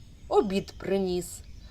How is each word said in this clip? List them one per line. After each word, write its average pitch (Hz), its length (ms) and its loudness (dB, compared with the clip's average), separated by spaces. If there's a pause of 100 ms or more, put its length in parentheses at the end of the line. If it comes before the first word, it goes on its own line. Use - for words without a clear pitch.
(280)
обід 202 500 4
приніс. 185 480 0 (440)